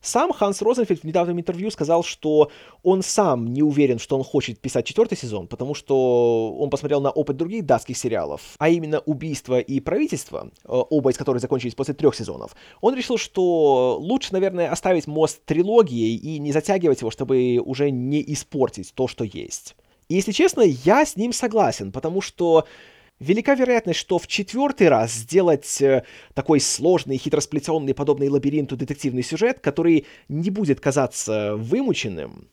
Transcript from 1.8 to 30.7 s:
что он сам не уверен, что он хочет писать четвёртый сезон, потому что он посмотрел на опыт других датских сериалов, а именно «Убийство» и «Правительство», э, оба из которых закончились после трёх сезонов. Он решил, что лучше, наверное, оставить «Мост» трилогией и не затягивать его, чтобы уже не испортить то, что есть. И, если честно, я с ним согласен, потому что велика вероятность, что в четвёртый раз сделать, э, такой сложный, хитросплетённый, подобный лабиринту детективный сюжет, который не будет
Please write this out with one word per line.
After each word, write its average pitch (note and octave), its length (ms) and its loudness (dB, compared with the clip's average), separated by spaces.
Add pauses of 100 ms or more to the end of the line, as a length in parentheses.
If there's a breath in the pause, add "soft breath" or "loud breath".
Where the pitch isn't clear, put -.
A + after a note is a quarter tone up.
что D3+ 480 2 (320 loud breath)
он F#3 200 4
сам B2 500 0
не C#3+ 100 2
уверен, C#3 360 2
что - 180 -4
он C3 80 -2
хочет B2 340 -2
писать B2+ 260 -4
четвёртый A3 320 0
сезон, G#2 300 -8
потому C3 280 -8
что A#2+ 840 2
он C#3+ 100 -2
посмотрел C#3+ 300 -2
на C#3 100 0
опыт C#3+ 280 -2
других F3 280 -6
датских C3 300 0
сериалов, E2+ 460 -4 (160)
а D3+ 100 0
именно D#3+ 320 0
«Убийство» C3+ 600 -4
и C3+ 180 -4
«Правительство», E3+ 720 -6 (140)
э, - 20 -20
оба B2+ 420 0
из B2 80 0
которых C3 240 -2
закончились B2 340 -4
после C#3 180 -4
трёх D3 220 2
сезонов. B1+ 380 -12 (280 loud breath)
Он A#3 140 2
решил, B3 220 -4
что D3 800 2
лучше, G3+ 360 -4
наверное, F#3 360 0
оставить F3 380 0
«Мост» D3+ 380 0
трилогией D#3 720 4
и D#3 200 -8
не D3 140 -4
затягивать D#3 480 2
его, A2+ 100 -4
чтобы B2 540 0
уже C3+ 260 -2
не C3+ 320 -2 (120)
испортить B2+ 640 -4
то, B2+ 120 -2
что - 160 -6
есть. - 540 -12 (320)
И, D#3+ 60 0
если G3 180 0
честно, D#4 300 2
я F#3 420 4
с - 100 -10
ним A#3 160 -2
согласен, G3 640 -2
потому D#3+ 260 -4
что E3 460 2 (540 loud breath)
велика G#3 360 2
вероятность, A#3+ 440 0
что - 180 -2
в E3 100 -6
четвёртый A3 600 0
раз A2+ 240 2
сделать, D3 680 0
э, C3+ 220 4 (300 loud breath)
такой C#3+ 260 2
сложный, C#3 580 0
хитросплетённый, D3 760 -2
подобный C#3 340 0
лабиринту C#3 480 -2
детективный B2+ 480 -6
сюжет, A3 380 -2
который E3 440 2 (220 loud breath)
не D#3+ 220 -4
будет F#3+ 320 0